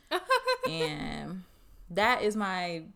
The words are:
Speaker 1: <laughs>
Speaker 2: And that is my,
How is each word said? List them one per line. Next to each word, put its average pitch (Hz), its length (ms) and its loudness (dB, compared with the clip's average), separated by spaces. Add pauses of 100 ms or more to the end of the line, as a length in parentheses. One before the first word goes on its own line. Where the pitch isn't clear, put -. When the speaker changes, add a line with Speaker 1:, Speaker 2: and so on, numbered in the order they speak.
(120)
Speaker 1:
<laughs> 359 120 0 (460)
Speaker 2:
And 151 760 -4 (460)
that 214 320 2
is 208 140 2
my, 180 460 -2 (140)